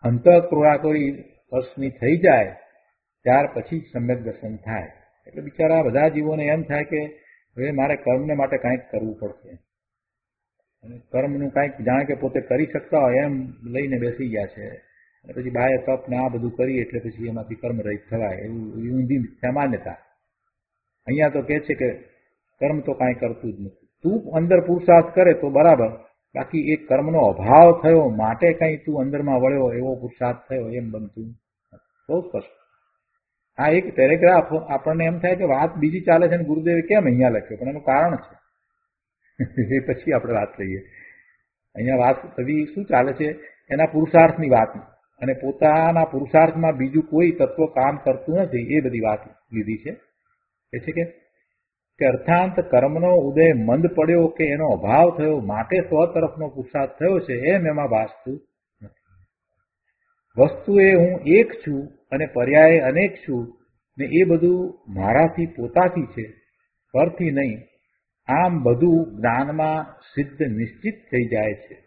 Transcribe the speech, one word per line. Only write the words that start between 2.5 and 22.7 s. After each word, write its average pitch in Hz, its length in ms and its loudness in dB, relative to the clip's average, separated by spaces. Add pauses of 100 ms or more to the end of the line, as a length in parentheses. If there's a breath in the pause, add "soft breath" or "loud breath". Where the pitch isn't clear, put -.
ત્યાર 135 320 2
પછી 110 260 -8
જ - 20 -18 (100)
સમ્યક 123 260 -4
દર્શન 110 380 -12
થાય. 101 360 -10 (340)
એટલે - 160 -16
બિચારા 160 400 0
બધા 139 260 2
જીવોને 151 360 -4
એમ 156 180 -2
થાય 147 220 -4
કે 151 200 -6 (520 soft breath)
હવે 131 140 -6
મારે 143 260 -2
કર્મને 139 380 -2
માટે 139 220 -2
કાંઈક 123 240 -4 (100)
કરવું 110 280 -8
પડશે. - 320 -14 (1300)
અને 120 140 -20
કર્મનું 139 520 -4
કાંઈક 139 300 -2
જાણે 127 240 0
કે 143 100 -4
પોતે 131 260 -4
કરી 135 260 -2
શકતા - 320 -4
હોય 127 180 2
એમ 135 360 -4 (100)
લઈને 127 360 -6
બેસી 120 300 -6
ગયા 107 180 -4
છે. 104 220 -16 (560)
અને - 80 -20
પછી 127 180 -10
બાહ્ય 123 260 0
તપ 127 320 -4
ને 123 80 -6
આ 131 120 -2
બધું 120 220 -6
કરીએ 127 320 -4
એટલે 117 180 -8
પછી 113 260 -12
એમાંથી 113 280 -10
કર્મ 117 260 -8
રહિત 104 200 -8 (100)
થવાય, 110 260 -6
એવું, 107 420 -12
એવી 117 120 -8
ઊંધી 131 280 -2
મિથ્યા 127 340 -6
માન્યતા. 131 440 -4 (1080)
અહીંયા 139 220 0
તો 143 140 -2
કહે 147 180 -2
છે 147 140 -4
કે 127 180 -4 (680)
કર્મ 147 200 -2